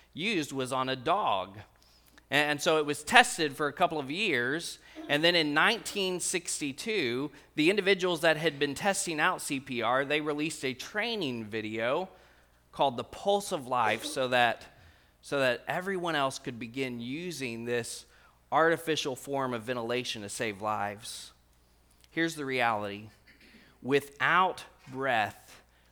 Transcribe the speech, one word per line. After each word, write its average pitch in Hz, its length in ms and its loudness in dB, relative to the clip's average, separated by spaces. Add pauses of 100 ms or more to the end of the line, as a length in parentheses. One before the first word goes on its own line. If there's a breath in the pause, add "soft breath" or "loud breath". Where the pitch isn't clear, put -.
(140)
used 160 380 -2
was 131 220 -4
on 131 160 0
a 131 60 -2
dog. 117 640 0 (720 soft breath)
And, 147 220 4
and 143 100 -2
so 160 160 4
it 156 80 2
was 143 180 -4
tested 165 520 4
for 151 120 -2
a 135 60 -6
couple 165 260 0
of 135 120 -6
years. 160 680 -2 (280 loud breath)
And 147 160 2
then 175 120 6
in 151 180 2
nineteen 185 640 2
sixty-two, 147 1120 -2 (240 loud breath)
the 156 140 4
individuals 185 520 2
that 160 160 4
had 156 220 0
been 143 160 0
testing 175 440 -2
out 165 220 2
C 139 180 -4
P 123 220 -4
R, 127 240 2
they 147 160 2
released 151 420 -4
a 131 100 -2
training 185 720 -4
video 113 640 -2 (640 soft breath)
called 135 260 0
The 120 60 -4
Pulse 202 480 -2
of 143 160 -4
Life 117 380 2
so 131 220 0
that, 123 360 4 (580 soft breath)
so 143 180 -4
that 127 280 2
everyone 175 480 -2
else 135 220 0
could 120 220 -10
begin 123 420 -6
using 135 640 -6
this 120 400 -4 (460 soft breath)
artificial 156 640 2
form 135 380 -2
of 113 100 -4
ventilation 120 580 -4
to 101 80 -8
save 104 320 -4
lives. 104 720 -6 (800)
Here's 165 240 0
the 147 100 -6
reality. 110 640 0 (720 loud breath)
Without 143 800 2 (280)
breath, 123 680 -2 (300 soft breath)